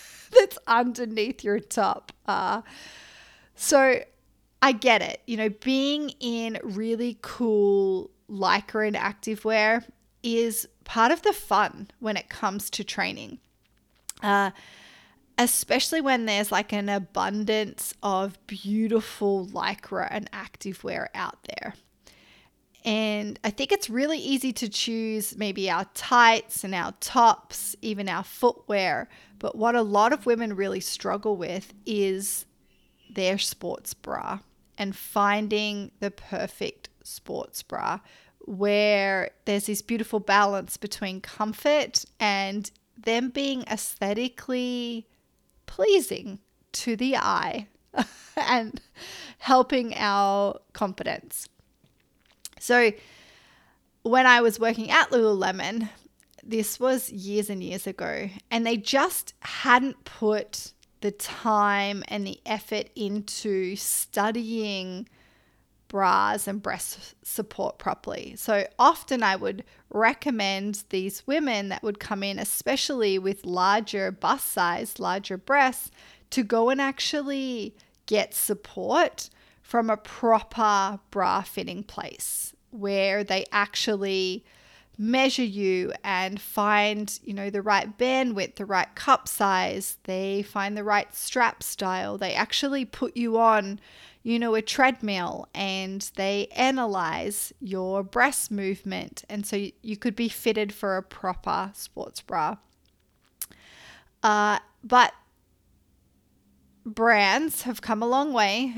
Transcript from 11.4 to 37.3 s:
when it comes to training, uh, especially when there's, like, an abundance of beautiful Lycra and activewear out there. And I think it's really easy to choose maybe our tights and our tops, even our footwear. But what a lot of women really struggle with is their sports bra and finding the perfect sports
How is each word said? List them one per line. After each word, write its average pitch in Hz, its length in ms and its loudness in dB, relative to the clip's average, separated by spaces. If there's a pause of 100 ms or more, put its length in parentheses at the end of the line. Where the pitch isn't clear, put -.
when 214 180 -4
it - 120 -8
comes 202 420 -4
to - 140 -8
training, 185 540 -6 (840)
uh, 202 280 2 (880)
especially 247 640 2
when 254 260 2
there's, 208 260 0
like, 208 200 0
an 202 160 -2
abundance 202 1120 -2
of 196 440 -2
beautiful 202 1000 0
Lycra 185 640 -4
and 208 220 -8
activewear 190 840 -10
out 185 300 -6
there. - 300 -12 (1120)
And 214 600 -2
I 220 60 -2
think 269 220 -2
it's 392 180 0
really 285 280 0
easy 262 360 -2
to 220 140 -4
choose 220 680 -4
maybe 190 340 -2
our 175 220 0
tights - 720 4
and 190 100 -6
our 175 260 -4
tops, - 800 2
even 208 260 -4
our 185 160 -2
footwear. 196 840 0 (300)
But - 180 -6
what 226 180 2
a 240 80 4
lot 208 300 4
of 294 140 -2
women 226 300 0
really 196 240 -2
struggle 208 560 -4
with 180 380 -8 (100)
is 196 600 -2 (640)
their 190 280 0
sports - 540 -6
bra - 460 -8 (400)
and 196 180 -4
finding 208 920 0 (100)
the 202 100 -4
perfect - 800 -8 (140)
sports - 600 -12